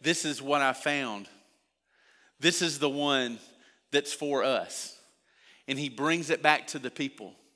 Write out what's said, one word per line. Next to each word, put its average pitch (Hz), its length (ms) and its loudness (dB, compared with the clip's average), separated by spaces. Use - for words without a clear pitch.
"This 160 240 0
is 143 180 -4
what 143 180 2
I 135 120 4
found. 127 560 -4
This 175 220 4
is 151 160 -2
the 143 120 2
one 135 480 0
that's 139 220 0
for 143 320 -2
us." 120 540 -2
And 135 120 -4
he 147 100 -4
brings 151 420 0
it 160 120 0
back 151 260 4
to 156 100 -6
the 127 120 -6
people. 135 440 -8